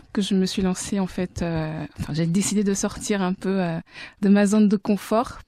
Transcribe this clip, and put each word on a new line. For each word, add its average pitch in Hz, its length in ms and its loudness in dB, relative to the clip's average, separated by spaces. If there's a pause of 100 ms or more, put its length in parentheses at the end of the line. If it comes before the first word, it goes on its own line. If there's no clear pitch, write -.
(140)
que 214 80 0
je 190 140 0
me 190 100 4
suis 190 160 -4
lancée, 190 380 -2
en 185 80 0
fait, - 340 -6
euh, 156 420 -4 (160)
enfin, - 140 -8
j'ai 160 140 0
décidé 196 360 0
de 196 100 0
sortir 202 500 -2
un 180 100 0
peu, 190 280 -2
euh, 165 160 -2 (440)
de 196 80 4
ma 202 160 6
zone 214 240 6
de 208 80 4
confort 214 720 -2